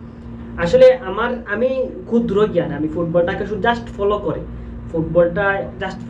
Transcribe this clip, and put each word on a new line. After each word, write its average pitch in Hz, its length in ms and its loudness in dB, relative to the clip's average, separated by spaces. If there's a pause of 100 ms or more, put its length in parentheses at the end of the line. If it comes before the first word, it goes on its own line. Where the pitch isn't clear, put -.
(580)
আসলে 254 360 8
আমার, 208 360 -4 (160)
আমি 254 400 -2 (200)
ক্ষুদ্র 214 460 2
জ্ঞান, 170 200 0
আমি 147 160 -2
ফুটবলটাকে 175 580 0
শুধু 202 220 -2
just 233 180 0 (100)
ফলো 202 220 0
করি, - 220 -4 (520)
ফুটবলটা 175 680 2 (180)
just 190 160 -6 (140)